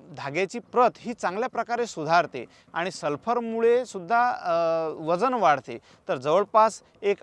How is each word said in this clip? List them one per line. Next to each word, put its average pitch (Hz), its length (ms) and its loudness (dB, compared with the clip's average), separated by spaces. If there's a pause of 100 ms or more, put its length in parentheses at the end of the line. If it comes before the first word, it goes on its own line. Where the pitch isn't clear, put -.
(160)
धाग्याची 160 420 -4
प्रत 233 380 2
ही - 160 -10
चांगल्या 208 360 -4
प्रकारे 233 380 -4
सुधारते 156 580 0 (280)
आणि 170 180 -4
सल्फरमुळे 226 920 0
सुद्धा, 233 460 0
अ, 180 220 -4 (360)
वजन 175 460 -2
वाढते. 143 440 2 (300)
तर 175 80 -2
जवळपास 202 680 2 (200)
एक 202 200 0